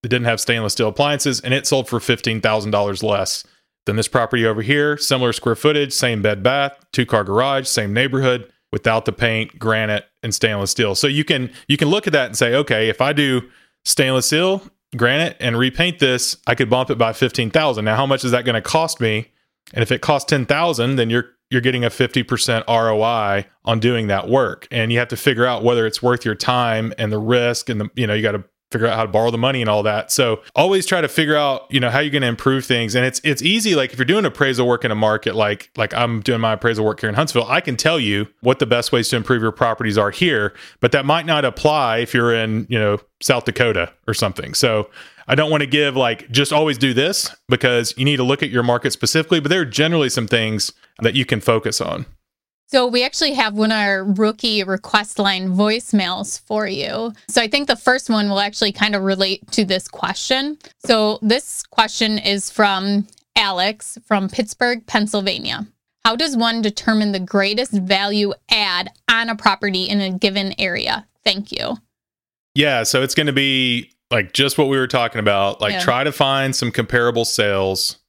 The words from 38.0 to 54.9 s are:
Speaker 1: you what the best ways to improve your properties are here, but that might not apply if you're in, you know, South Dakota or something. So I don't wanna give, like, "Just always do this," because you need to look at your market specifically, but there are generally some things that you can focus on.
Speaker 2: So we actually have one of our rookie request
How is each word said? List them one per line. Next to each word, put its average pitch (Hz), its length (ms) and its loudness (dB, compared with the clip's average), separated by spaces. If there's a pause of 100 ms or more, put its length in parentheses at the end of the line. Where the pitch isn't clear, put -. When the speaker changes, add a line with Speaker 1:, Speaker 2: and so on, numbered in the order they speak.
Speaker 1:
you 104 280 0 (120)
what 127 200 2
the 135 60 2
best 120 240 0
ways 120 200 0
to 131 60 0
improve 113 260 0
your 113 100 0
properties 113 460 0
are 101 120 2
here, 113 440 0 (260)
but 120 120 2
that 139 120 0
might 151 220 0
not 151 180 0
apply 131 540 2
if 120 160 -4
you're 120 200 4
in, 113 360 -2
you 120 80 0
know, 104 200 2 (220)
South 127 240 0
Dakota 107 480 0 (160)
or 110 60 -2
something. 85 400 -6
So 110 340 0 (400)
I 127 60 4
don't 151 160 2
wanna 147 160 2
give, 143 280 0
like, 120 360 0
"Just 139 200 2
always 151 280 2
do 127 160 2
this," 147 360 0 (200)
because 120 480 0
you 131 80 0
need 147 100 2
to 127 80 0
look 135 180 0
at 135 80 -4
your 120 120 2
market 120 320 0
specifically, 160 440 0
but 143 120 -2
there 185 100 2
are 156 60 -2
generally 151 420 0
some 117 180 -2
things 110 460 -2 (300)
that 113 120 2
you 131 120 0
can 110 140 -2
focus 110 420 0
on. 85 240 -6 (600)
Speaker 2:
So 254 200 2
we 247 180 0
actually 294 300 -2
have 226 180 0
one 220 180 2
of 220 60 0
our 196 260 0
rookie 214 600 0
request 202 540 -2